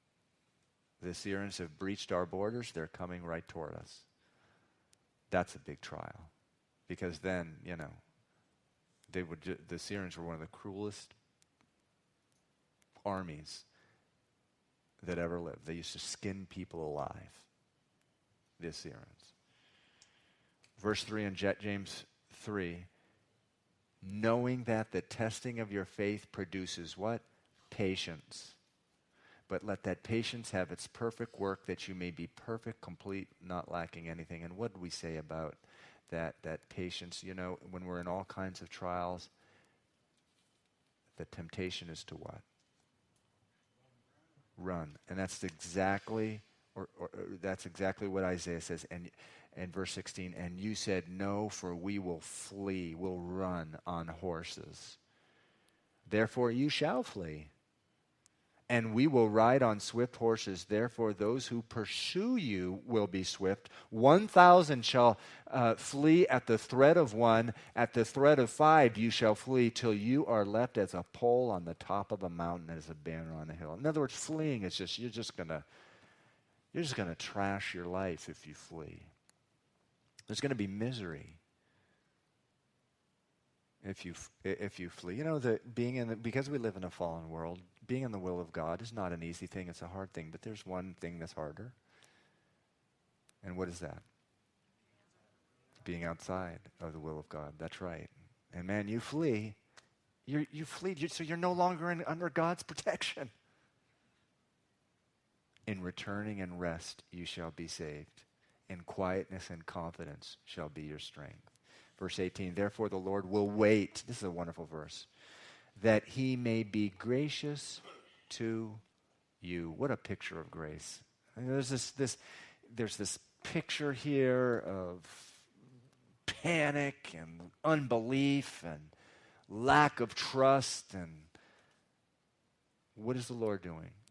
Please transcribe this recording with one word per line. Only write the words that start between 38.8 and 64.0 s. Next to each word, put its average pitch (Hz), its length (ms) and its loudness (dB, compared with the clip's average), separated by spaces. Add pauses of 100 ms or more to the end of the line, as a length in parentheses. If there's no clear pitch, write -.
the 80 100 -10
temptation 87 640 -8
is 78 140 -12
to - 100 -14
what? 78 260 -14 (2250)
Run. 85 400 -6 (120)
And 92 100 -6
that's 95 260 -4
exactly, 98 960 -2 (340)
or, - 140 -10 (100)
or, 87 140 -10
or 95 140 -10 (160)
that's 95 240 -4
exactly 95 420 -2
what 95 160 2
Isaiah 87 380 -2
says. 82 280 -8
And 87 200 -10 (460)
in 90 160 -6
verse 92 180 -4
sixteen, 90 440 -8
"And 90 260 -6
you 104 160 -2
said, 92 320 0
'No, 101 400 -2
for 90 260 -6
we 98 240 -4
will 87 220 -4
flee, 95 720 -6
we'll 90 240 -4
run 87 680 -4
on 85 220 -4
horses.' 82 880 -8 (1120)
Therefore 113 440 4
you 135 160 2
shall 185 340 2
flee, 76 480 -8 (1160)
and 113 260 2
we 131 140 6
will 123 200 8
ride 113 320 8
on 110 200 4
swift 120 360 -2
horses. 110 500 0
Therefore 110 460 2
those 107 360 0
who 117 140 -2
pursue 185 760 -2
you 95 500 0
will 110 220 4
be 92 160 -2
swift. - 440 0 (220)
One 147 380 10